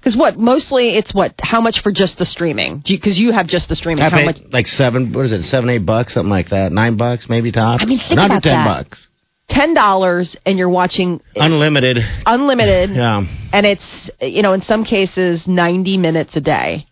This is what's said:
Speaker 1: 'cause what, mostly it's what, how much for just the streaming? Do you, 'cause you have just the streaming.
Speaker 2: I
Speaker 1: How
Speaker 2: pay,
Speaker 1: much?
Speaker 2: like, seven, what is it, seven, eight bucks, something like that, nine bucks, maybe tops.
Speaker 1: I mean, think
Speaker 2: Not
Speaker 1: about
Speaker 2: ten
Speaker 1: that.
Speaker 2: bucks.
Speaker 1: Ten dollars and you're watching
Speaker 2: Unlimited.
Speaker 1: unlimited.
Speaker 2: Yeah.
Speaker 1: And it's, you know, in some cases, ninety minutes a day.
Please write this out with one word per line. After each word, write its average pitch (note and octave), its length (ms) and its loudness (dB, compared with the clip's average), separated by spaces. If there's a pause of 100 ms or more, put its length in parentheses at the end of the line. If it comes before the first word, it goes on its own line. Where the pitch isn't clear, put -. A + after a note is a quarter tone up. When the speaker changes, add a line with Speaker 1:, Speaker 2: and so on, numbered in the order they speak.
Speaker 1:
'cause A3+ 140 0
what, C4 220 2
mostly B3 580 2
it's - 180 -2
what, F#3+ 280 0
how - 180 0
much A3+ 220 0
for G#3 100 0
just F#3+ 260 -2
the F3+ 80 -2
streaming? C3+ 600 -4
Do F#3+ 80 0
you, F#3+ 80 -2
'cause G3 180 0
you A#3+ 140 2
have F#3 140 0
just E3+ 220 -4
the E3+ 60 -2
streaming. D#3+ 280 -4
Speaker 2:
I D#3+ 60 4
Speaker 1:
How E3 80 2
Speaker 2:
pay, D3 80 2
Speaker 1:
much? D#3+ 120 -2 (160)
Speaker 2:
like, B2 140 0
seven, B2 440 0
what B2+ 140 -2
is A2+ 80 0
it, F2 100 -4
seven, B2 260 -2
eight A#2 160 -2
bucks, A2+ 280 -2
something G2 160 0
like F#2 220 0
that, F#2+ 200 0
nine A2 240 0
bucks, A#2+ 320 -2
maybe A#2 240 -2
tops. A2+ 320 0
Speaker 1:
I - 20 -2
mean, A#3+ 140 0
think - 160 -6
Speaker 2:
Not G4 120 4
Speaker 1:
about - 160 2
Speaker 2:
ten D3 100 4
Speaker 1:
that. D#3 120 2
Speaker 2:
bucks. - 420 -4 (420)
Speaker 1:
Ten D4 240 2
dollars F#3+ 720 2
and F#3+ 120 0
you're F3+ 120 2
watching F3+ 500 0 (160)
Speaker 2:
Unlimited. D3 640 2 (280)
Speaker 1:
unlimited. A3+ 680 2
Speaker 2:
Yeah. B2 340 0 (260)
Speaker 1:
And - 140 2
it's, - 440 -4 (120)
you C3+ 200 -2
know, G3 120 4
in F#3+ 80 0
some A3 240 -2
cases, F#3 640 0
ninety F3+ 480 0
minutes E3 400 0
a D3+ 40 -2
day. A#2+ 500 -2